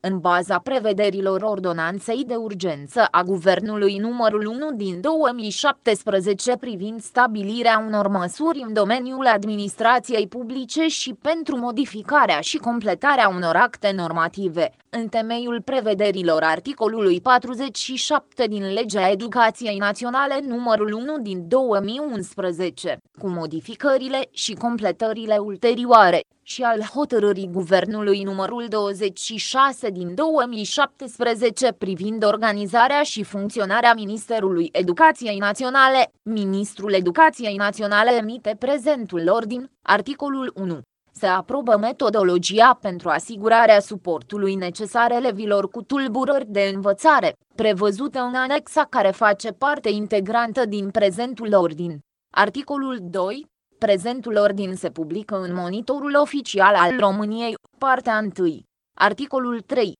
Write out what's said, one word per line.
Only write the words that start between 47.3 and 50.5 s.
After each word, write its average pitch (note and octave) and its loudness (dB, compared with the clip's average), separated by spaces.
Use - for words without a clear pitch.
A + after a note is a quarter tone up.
prevăzută G#3 0
în B3 -6
anexa C#4+ 0
care C#4+ 2
face G#3+ 0
parte C#4 -2
integrantă G#3 -2